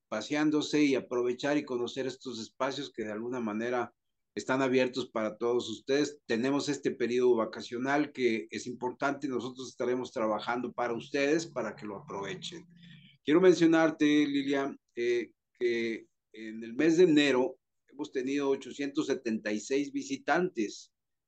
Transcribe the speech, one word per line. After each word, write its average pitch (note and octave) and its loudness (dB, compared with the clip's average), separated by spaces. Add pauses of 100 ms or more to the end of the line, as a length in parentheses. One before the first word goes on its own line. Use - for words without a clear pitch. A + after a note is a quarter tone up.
paseándose D3 0
y C#3 4
aprovechar B2 -2
y D3 -2
conocer B2 -4
estos B2+ -10
espacios C3 -6
que A2 -8
de G#2+ -6
alguna A#2+ -6
manera A#2 -4 (420)
están C3+ 0
abiertos B2+ 0
para G#2+ -4
todos A#2+ -2
ustedes. C#3 -2
Tenemos C3 0
este C#3 -2
periodo B2 2
vacacional B2 -2
que A2+ 0
es A2 -8
importante, B2+ -4
nosotros B2+ -6
estaremos B2 -4
trabajando A#2+ -2
para A#2+ -4
ustedes C#3+ -2
para A2 -6
que - -16
lo G#2 -10
aprovechen. G2 -10 (600)
Quiero D#3 6
mencionarte, D#3+ 6
Lilia, C#3+ 2 (220)
eh, A#2+ -2 (260)
que A#2 -2 (260)
en A2 -12
el A#2 -12
mes D#3 4
de F3+ 8
enero C#3+ 4 (320)
hemos C#3 -12
tenido C#3 -2
ochocientos C#3 -4
setenta A2 -2
y G#2+ -2
seis C#3 -2
visitantes. C3+ -4 (360)